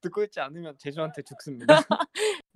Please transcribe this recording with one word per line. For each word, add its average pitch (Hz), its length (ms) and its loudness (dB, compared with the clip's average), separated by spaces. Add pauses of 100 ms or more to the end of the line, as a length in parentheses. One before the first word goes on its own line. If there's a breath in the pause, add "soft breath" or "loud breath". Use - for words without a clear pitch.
듣고 196 220 -4
있지 202 160 -6
않으면 147 380 -10
제주한테 151 460 -6
죽습니다. 143 520 4
<laughs> - 680 0 (120)